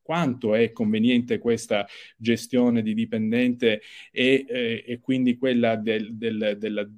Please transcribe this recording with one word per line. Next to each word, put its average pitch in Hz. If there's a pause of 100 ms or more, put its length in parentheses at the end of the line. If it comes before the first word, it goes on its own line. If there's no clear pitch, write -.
quanto 127
è 113
conveniente 117
questa 113 (300)
gestione 117
di 107
dipendente 113 (320)
e, 131
eh, 117
e 120
quindi 127
quella 120
del, 107
del, 107
del, 104